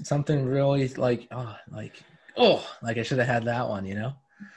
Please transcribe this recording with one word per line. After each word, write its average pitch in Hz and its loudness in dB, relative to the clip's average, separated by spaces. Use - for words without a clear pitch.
something 147 0
really, 139 2
like, 123 0
oh, 120 -8
like, - -14
oh, 202 6
like, 117 -2
I 113 0
should 131 0
have 120 4
had 120 2
that 120 0
one, 101 -4
you 95 -6
know? 110 -4